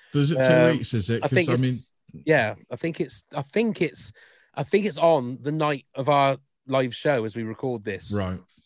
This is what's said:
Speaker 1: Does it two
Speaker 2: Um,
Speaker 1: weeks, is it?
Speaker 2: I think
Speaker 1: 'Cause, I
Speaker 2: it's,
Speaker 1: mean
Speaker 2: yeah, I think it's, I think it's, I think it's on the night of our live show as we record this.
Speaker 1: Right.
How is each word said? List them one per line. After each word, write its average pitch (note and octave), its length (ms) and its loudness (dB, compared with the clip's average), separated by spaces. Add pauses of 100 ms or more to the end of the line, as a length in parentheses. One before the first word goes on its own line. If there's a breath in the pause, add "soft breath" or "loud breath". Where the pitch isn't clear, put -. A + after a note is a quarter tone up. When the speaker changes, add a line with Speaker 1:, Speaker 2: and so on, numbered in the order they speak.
(120 soft breath)
Speaker 1:
Does C#3+ 180 2
it C3 160 2
two B2+ 60 6
Speaker 2:
Um, B2 200 6
Speaker 1:
weeks, A#2 200 -2
is A2 160 -2
it? A2+ 140 0
Speaker 2:
I C#3+ 60 -2
think D#3+ 200 2
Speaker 1:
'Cause, B2+ 140 2
I C3 60 2
Speaker 2:
it's, - 240 -8 (200)
Speaker 1:
mean - 140 -20
Speaker 2:
yeah, B2+ 300 2 (140)
I B2 60 -10
think E3 240 -6
it's, - 240 -8 (100)
I C#3+ 60 -6
think G#3 400 -2
it's, - 320 -6 (420 soft breath)
I C#3+ 80 -4
think G3+ 220 0
it's C#3 140 -4
on C3+ 420 2
the C#3 120 -6
night D3+ 420 -2
of C3+ 160 -2
our C#3 260 4 (300)
live C3 280 0
show C3+ 300 0
as G#2 100 -8
we A#2 100 -6
record A2+ 380 -6
this. G2 300 -8
Speaker 1:
Right. F#2 260 -4 (280)